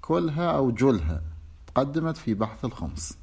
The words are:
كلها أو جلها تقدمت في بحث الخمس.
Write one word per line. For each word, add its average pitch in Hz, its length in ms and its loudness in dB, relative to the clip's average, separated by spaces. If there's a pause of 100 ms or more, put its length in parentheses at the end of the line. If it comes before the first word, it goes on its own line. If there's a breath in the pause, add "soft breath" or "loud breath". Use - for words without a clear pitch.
كلها 165 540 2
أو 135 140 4
جلها 95 520 4 (440)
تقدمت 156 500 0
في 110 180 0
بحث 110 300 -2
الخمس. - 580 -6